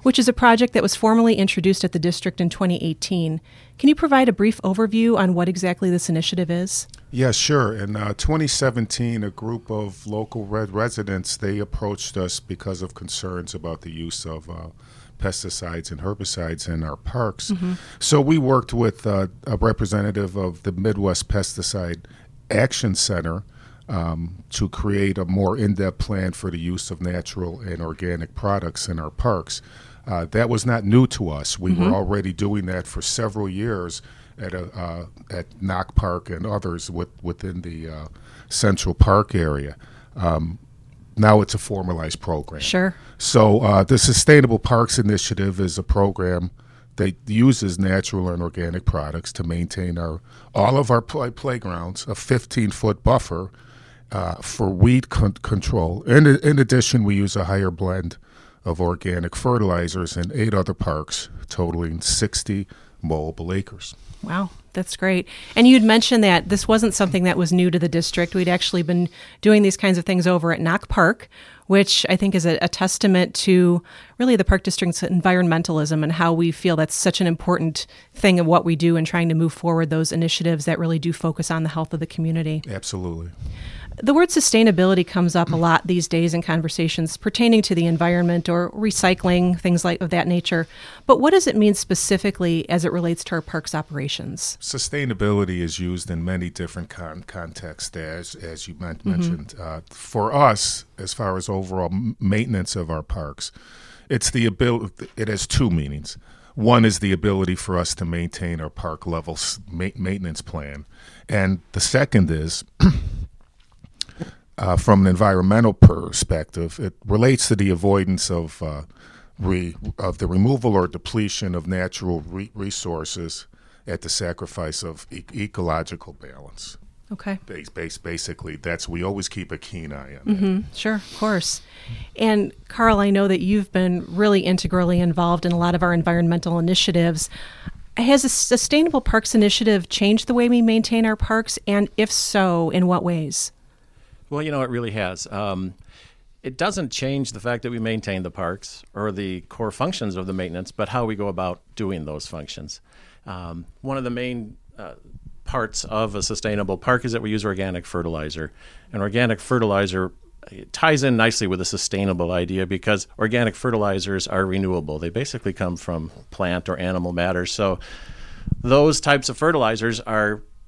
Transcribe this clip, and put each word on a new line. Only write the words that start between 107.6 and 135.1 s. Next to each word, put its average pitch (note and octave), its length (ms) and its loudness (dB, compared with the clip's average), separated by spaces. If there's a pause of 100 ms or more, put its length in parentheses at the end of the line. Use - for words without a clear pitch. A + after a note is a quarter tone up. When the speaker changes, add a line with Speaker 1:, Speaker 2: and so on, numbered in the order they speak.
Speaker 2:
us F2 180 -2
to F2+ 100 -6
maintain E2+ 540 -6
our D#2 120 -10
park - 340 -10
level E2 300 -6
s-, - 240 -6 (100)
ma-, F2+ 260 -6
maintenance F#2 460 -6
plan. C#2+ 460 -10 (420)
And F#2+ 320 2 (120)
the G2+ 60 -2
second A2 520 4
is, D#2 380 -4
<clears throat> - 40 -20 (1800)
uh, F2+ 200 0
from G2 240 6
an F#2+ 60 8
environmental G2 640 4
perspective, - 1080 4
it F#2+ 140 -4 (120)
relates A2+ 420 4
to A2 80 4
the G2 140 2
avoidance F#2+ 600 2
of, E2+ 320 -6
uh, D#2 220 -8 (560)
re-, F2+ 360 -2 (220)
of F2+ 220 -4
the G2+ 80 -2
removal A2 480 2
or F2+ 120 4
depletion F#2+ 680 -4
of E2 120 -6
natural F2+ 540 -4
re-, F#2 320 -12
resources E2+ 920 -8 (400)
at E2+ 140 -8
the E2 80 -14
sacrifice E2+ 760 -6
of E2 280 -14
e-, F#2 120 -14 (100)
ecological E2+ 800 -6
balance. C2+ 640 -20 (340)
Speaker 1:
Okay. G3 360 -8
Speaker 2:
Bas-, D#2+ 220 -14
bas-, E2 280 -10
basically, E2 580 -10
that's, E2+ 320 -6
we E2+ 160 -6
always G2 240 -4
keep F2 240 -10
a D#2+ 60 -10
keen D#2+ 340 -14
eye C#2 260 -16
on - 80 -20
that. G#3 120 0
Speaker 1:
Mm-hmm. F#3+ 220 0 (140)
Sure, A3 220 -4
of - 220 -10
course. G#3 440 -2 (540)
And G#3+ 380 0 (160)
Carl, A3+ 300 2
I G3+ 100 2
know G3 180 4
that F#3+ 140 2
you've G3 300 0
been F3+ 360 0
really G3 340 2
integrally F3+ 580 2
involved F3 460 2